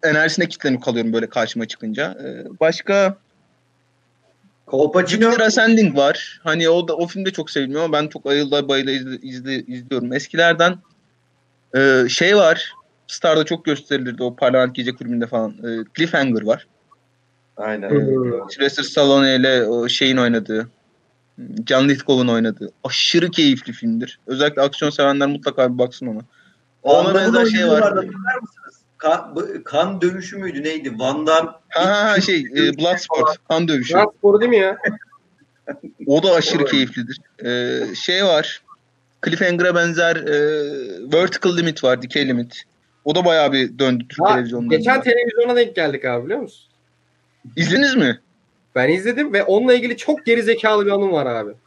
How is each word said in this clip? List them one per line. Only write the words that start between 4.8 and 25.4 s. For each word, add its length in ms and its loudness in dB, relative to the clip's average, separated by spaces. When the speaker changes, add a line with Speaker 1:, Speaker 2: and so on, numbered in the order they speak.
Speaker 1:
Jupiter 200 4
Ascending 520 4
var. 460 0
Hani 260 0
o 180 2
da, 80 -2
o 120 -2
film 180 -8
de 60 -2
çok 200 -10
sevilmiyor 320 -4
ama 100 -2
ben 140 0
çok 180 -12
ayılda 420 0
bayıla 240 0
izle-, 300 -6
izle-, 440 -8
izliyorum. 480 -6
Eskilerden, 600 2
e, 340 4
şey 260 2
var. 380 2
Star'da 380 0
çok 200 -6
gösterilirdi 580 -4
o 120 -4
Parlament 400 2
Gece 200 -6
Kulübü'nde 320 -6
falan. 240 -4
E, 160 -14
Cliffhanger 440 0
var. 260 -2
Speaker 2:
Aynen. 320 -6
Speaker 3:
Hı 60 0
hı. 540 -2
Speaker 1:
Sylvester 340 -2
Stallone 520 4
ile 280 4
o 260 -2
şeyin 280 0
oynadığı, 520 0
John 220 4
Lithgow'un 380 2
oynadığı. 440 -2
Aşırı 480 0
keyifli 420 0
filmdir. 540 -4
Özellikle 340 -2
aksiyon 280 0
sevenler 380 0
mutlaka 460 -2